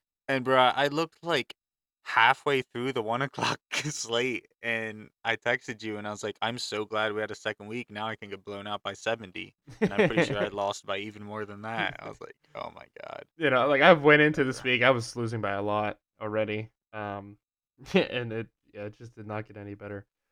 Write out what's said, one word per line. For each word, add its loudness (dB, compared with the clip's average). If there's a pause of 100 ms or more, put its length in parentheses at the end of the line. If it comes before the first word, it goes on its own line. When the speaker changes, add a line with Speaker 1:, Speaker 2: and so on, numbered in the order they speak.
(280)
Speaker 1:
And, -2
bruh, 8
I 2
looked, -4
like, -2 (500)
halfway 4
through -4
the 0
one -2
<laughs> -4
o'clock -4 (140)
slate, -2 (160)
and -4 (120)
I 0
texted -4
you, -4
and -8
I -6
was -10
like, -6
"I'm -4
so -6
glad -2
we -4
had -4
a -8
second -8
week. -10
Now -8
I -8
can -16
get -12
blown -10
out -8
by -8
seventy." -6 (280)
And 2
I'm 4
pretty 2
sure -2
I 0
Speaker 2:
<laughs> -
Speaker 1:
lost -4
by -2
even -10
more -8
than -14
that. -2
I -12
was -16
like, -16 (180)
"Oh -8
my -20 (160)
God." -14 (120)
Speaker 2:
You 0
know, 2
like, 4
I've 10
went 10
into 4
this 0
Speaker 1:
Whatever. 2
Speaker 2:
week, 4
I 8
was 0
losing -2
by -2
a -2
lot -2 (200)
already. -2 (240)
Um, -10 (280)
<laughs> -20
and 0
it, -6 (260)
yeah, -12
it -12
just -20
did -16
not -6
get -18
any -12
better. -12 (260)